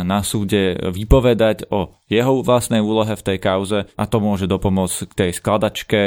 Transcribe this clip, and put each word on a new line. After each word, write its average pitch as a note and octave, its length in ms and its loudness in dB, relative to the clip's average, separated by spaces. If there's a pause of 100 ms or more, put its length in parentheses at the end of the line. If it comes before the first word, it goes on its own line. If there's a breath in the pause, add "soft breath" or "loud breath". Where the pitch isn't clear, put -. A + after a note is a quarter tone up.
na G2 160 0
súde G2 560 -2
vypovedať A2 960 2
o F#2+ 320 -4
jeho B2+ 320 2
vlastnej A#2 400 2
úlohe G#2+ 320 0
v - 160 -8
tej F#2+ 160 -2
kauze G2 400 0
a - 240 -6
to A2 160 0
môže G2+ 240 0
dopomôcť F#2+ 640 -2
k - 60 -14 (100)
tej F2 80 -2
skladačke G#2+ 720 -2